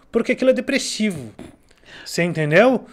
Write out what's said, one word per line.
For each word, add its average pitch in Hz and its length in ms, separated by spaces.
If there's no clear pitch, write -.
porque 233 180
aquilo 262 200
é - 20
depressivo. 214 800
Você - 180
entendeu? 175 560